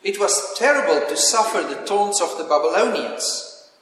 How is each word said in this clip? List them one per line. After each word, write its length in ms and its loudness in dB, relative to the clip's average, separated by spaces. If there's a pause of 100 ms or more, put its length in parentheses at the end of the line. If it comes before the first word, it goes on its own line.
It 160 -4
was 360 0
terrible 520 2
to 100 -4
suffer 460 2
the 240 -8
taunts 340 0
of 160 -2
the 80 -6
Babylonians 1300 -2 (100)